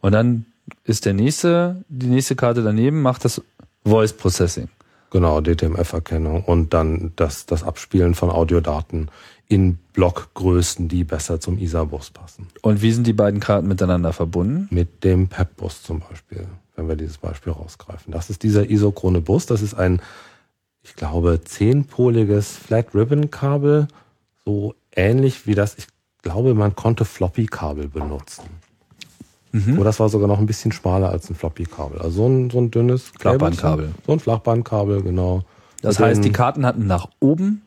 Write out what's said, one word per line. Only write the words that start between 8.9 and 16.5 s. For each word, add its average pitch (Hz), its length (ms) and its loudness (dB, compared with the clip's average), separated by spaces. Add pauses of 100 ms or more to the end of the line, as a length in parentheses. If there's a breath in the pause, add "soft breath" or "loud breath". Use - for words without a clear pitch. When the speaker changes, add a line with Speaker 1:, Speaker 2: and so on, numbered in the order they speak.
Speaker 2:
in 92 300 4 (160)
Blockgrößen, 90 960 0
die 90 160 -2
besser 82 340 -6
zum 90 180 -4
isa-bus 80 520 -6
passen. - 380 -20 (160)
Speaker 1:
Und 104 180 2
wie 113 100 2
sind 117 160 0
die 113 60 2
beiden 104 260 2
Karten 101 280 0
miteinander 90 440 0
verbunden? 90 600 -2
Speaker 2:
Mit 87 320 -2
dem 92 240 4
pep-bus - 560 -8
zum 80 180 -8
Beispiel, 92 460 -16 (280)